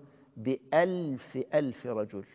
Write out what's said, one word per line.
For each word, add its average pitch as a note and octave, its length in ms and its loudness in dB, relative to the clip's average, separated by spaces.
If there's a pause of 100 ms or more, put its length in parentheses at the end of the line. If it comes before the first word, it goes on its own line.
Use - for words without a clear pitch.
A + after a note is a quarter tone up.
(380)
بألف D3 1000 0 (160)
ألف C#3 340 0
رجل"، G#2+ 480 -4